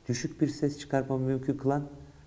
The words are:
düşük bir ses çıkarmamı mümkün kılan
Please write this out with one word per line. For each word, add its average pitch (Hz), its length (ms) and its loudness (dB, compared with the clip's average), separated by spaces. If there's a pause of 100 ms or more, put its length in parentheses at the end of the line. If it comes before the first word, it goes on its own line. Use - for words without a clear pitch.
düşük 127 320 -2
bir 147 80 4
ses 143 300 0
çıkarmamı 131 480 0
mümkün 131 300 0
kılan 143 320 2 (380)